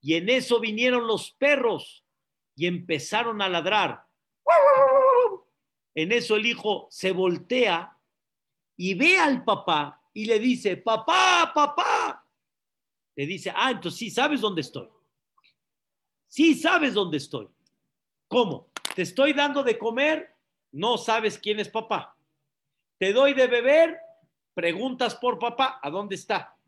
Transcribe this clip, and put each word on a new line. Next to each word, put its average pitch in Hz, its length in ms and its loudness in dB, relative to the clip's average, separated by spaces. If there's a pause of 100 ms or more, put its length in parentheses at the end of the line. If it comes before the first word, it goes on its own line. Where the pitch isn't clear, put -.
Y 156 80 0
en 170 140 -2
eso 247 320 0
vinieron 233 440 -2
los 220 280 -4
perros - 720 -2 (500)
y 156 120 -4
empezaron 202 760 -4
a 190 60 -2
ladrar. 180 580 -2 (1900)
En 165 160 -2
eso 226 240 0
el 214 100 0
hijo - 460 -4
se 190 180 -4
voltea 180 880 -2 (800)
y 185 180 -2
ve 330 240 2
al 285 240 0
papá 156 580 -2 (120)
y 214 140 -10
le 220 120 2
dice, 214 380 0
"Papá, 339 760 2
papá". 370 720 -2 (920)
Le 143 100 -6
dice, 180 260 -10
"Ah, 254 200 -2
entonces - 260 -8
sí 226 120 -10
sabes 269 300 0
dónde 196 200 -2
estoy. - 280 -12 (1400)
Sí 311 260 4
sabes 311 400 0
dónde 180 220 -2
estoy. 123 320 -8 (800)
¿Cómo? 214 420 -2 (240)
Te 185 80 -4
estoy 262 300 0
dando 285 320 0
de 226 120 2
comer, 269 600 -2 (360)
no 208 260 -2
sabes 220 400 -2
quién 208 220 -4
es - 80 -6
papá. 220 480 -6 (840)
Te 190 140 0
doy 269 220 4
de 254 120 4
beber, 277 520 4 (560)
preguntas 208 600 -4
por 247 240 -4
papá, 254 440 -2
¿a 143 80 -6
dónde 196 240 -8
está? - 420 -6 (120)